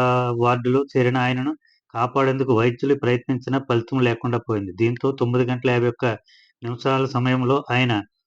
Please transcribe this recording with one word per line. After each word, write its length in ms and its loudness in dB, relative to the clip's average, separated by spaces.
వార్డులో 480 2
చేరిన 200 2
ఆయనను 400 -2
కాపాడేందుకు 640 0
వైద్యులు 380 2
ప్రయత్నించినా 720 -2
ఫలితం 300 0
లేకుండా 380 0
పోయింది. 360 -4
దీంతో 380 0
తొమ్మిది 340 0
గంటల 240 -2
యాభై 180 2
ఒక్క 180 -4
నిమిషాల 420 -2
సమయంలో 680 0
ఆయన 320 0